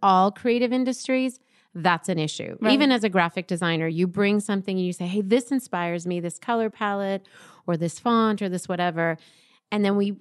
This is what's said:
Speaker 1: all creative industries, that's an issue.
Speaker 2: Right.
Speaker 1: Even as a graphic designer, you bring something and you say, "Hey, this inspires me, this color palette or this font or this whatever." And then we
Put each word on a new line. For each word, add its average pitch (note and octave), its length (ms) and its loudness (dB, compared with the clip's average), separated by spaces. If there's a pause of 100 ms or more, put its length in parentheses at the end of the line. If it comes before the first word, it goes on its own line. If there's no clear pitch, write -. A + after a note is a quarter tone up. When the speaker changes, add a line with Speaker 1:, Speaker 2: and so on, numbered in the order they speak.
Speaker 1:
all F#3+ 280 6
creative A#3+ 420 0
industries, B3+ 680 -2 (360)
that's E3+ 340 0
an F3+ 100 0
issue. D3+ 400 -6
Speaker 2:
Right. A3 140 4
Speaker 1:
Even C#4 180 6
as A#3 120 2
a A3 60 2
graphic F3 380 0
designer, E3 400 0
you E3 200 0
bring G3+ 320 0
something G3 380 -2
and F#3 80 0
you F3+ 80 -2
say, F3 140 -8
"Hey, G3 140 -2
this A3+ 300 0
inspires F3 560 -2
me, F3+ 120 -2
this E3+ 200 -6
color A3+ 300 -2
palette G3 580 -4 (400)
or F3 100 0
this E3 220 -4
font A3 420 2
or G3+ 80 -2
this F3+ 180 -6
whatever." E3 500 -2 (540)
And G#3 140 0
then G3+ 100 2
we G3+ 260 0